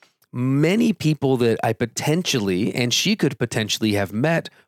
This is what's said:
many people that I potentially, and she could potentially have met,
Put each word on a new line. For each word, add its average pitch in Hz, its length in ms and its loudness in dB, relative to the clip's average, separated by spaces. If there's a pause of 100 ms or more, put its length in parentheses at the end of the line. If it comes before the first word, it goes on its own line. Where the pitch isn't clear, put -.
(320)
many 151 640 2
people 143 440 0
that 117 260 2
I 113 100 0
potentially, 113 1040 -2
and 120 180 -2
she 202 220 0
could 147 240 0
potentially 110 540 -2
have 101 200 -2
met, 151 360 0 (180)